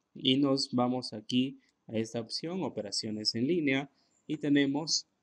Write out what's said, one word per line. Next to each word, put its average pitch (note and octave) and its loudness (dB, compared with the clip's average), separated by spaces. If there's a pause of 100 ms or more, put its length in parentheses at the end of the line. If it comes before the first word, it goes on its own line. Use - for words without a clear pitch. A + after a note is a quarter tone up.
(160)
y C3 2
nos C#3 2
vamos B2 0
aquí B2+ -2 (300)
a A2+ -4
esta A2+ -4
opción, D#3+ -6
operaciones G#2+ -4
en A#2 0
línea, D3 0 (380)
y D3+ -4
tenemos C#3+ 2 (160)